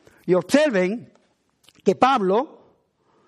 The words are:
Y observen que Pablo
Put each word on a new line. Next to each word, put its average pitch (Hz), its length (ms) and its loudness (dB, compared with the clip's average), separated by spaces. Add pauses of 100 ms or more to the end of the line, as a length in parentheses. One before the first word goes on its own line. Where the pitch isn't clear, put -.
(260)
Y 175 80 2
observen 190 800 -2 (720)
que - 100 0
Pablo 247 800 -2 (540)